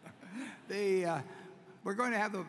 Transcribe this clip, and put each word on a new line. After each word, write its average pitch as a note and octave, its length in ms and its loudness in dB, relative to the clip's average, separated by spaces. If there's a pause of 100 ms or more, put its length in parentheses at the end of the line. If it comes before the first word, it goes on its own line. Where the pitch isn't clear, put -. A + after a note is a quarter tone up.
(680)
The, F#3+ 360 4
uh, E3 160 2 (640)
we're G3+ 100 0
going B3 180 2
to A3 60 4
have G#3 140 2
the, F#3 160 -4